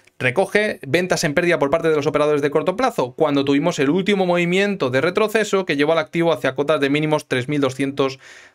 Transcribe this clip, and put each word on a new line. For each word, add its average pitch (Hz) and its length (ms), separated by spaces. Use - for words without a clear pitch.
recoge 190 680
ventas 175 380
en 151 100
pérdida 170 280
por 139 100
parte 165 200
de 156 40
los 147 140
operadores 147 340
de 147 80
corto 156 240
plazo? 220 400
Cuando 143 300
tuvimos 143 340
el 139 120
último 190 360
movimiento 175 640
de 131 100
retroceso 208 640
que 143 120
llevó 147 160
al 165 60
activo 165 340
hacia 131 240
cotas 147 240
de 139 100
mínimos 151 380
tres 127 200
mil 147 120
doscientos 135 580